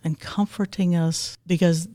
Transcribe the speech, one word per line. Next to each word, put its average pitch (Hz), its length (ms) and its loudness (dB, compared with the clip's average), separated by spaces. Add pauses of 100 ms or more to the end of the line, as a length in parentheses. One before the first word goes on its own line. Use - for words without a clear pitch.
and 160 160 -4
comforting 190 760 -2
us, 165 500 -2
because 170 500 2